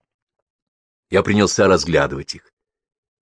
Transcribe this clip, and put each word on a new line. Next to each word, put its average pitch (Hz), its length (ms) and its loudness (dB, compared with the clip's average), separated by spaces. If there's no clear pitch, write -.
Я 92 140 0
принялся 101 420 0
разглядывать 78 720 -2
их. - 160 -20